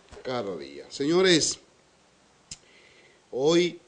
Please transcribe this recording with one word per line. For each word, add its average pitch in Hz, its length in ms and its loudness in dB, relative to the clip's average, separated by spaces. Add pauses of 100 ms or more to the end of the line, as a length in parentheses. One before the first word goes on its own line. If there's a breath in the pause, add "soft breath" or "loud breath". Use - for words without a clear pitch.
(220)
cada 113 340 -6
día. 69 360 -14
Señores, 170 680 2 (1700 loud breath)
hoy 165 480 2 (100)